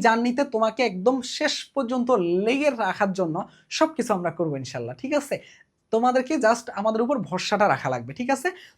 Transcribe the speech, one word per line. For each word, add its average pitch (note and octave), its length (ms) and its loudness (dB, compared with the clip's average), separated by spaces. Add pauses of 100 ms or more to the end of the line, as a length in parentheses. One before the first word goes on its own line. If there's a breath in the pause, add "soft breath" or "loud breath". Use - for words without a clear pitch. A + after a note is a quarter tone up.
জার্নিতে A#3+ 440 2
তোমাকে A3 380 -2
একদম G#3+ 400 0
শেষ - 320 -2 (200)
পর্যন্ত B3 340 -2 (380)
লেগে C#4 240 2
রাখার G3+ 420 -2
জন্য E3+ 240 -2 (320 soft breath)
সব D#4 280 2
কিছু A#3 180 0
আমরা F3 160 -2
করবো D#3+ 260 -2
ইনশাল্লাহ, B2 460 -8
ঠিক C4 120 -4
আছে? C#4 220 -2 (540 loud breath)
তোমাদেরকে B3+ 460 2
just A#3 380 2
আমাদের A3 260 0
উপর B3 180 0
ভরসাটা F#3 500 0
রাখা C#3 220 0
লাগবে, B2 220 -6
ঠিক B3 180 -4
আছে? C4+ 180 0 (300 loud breath)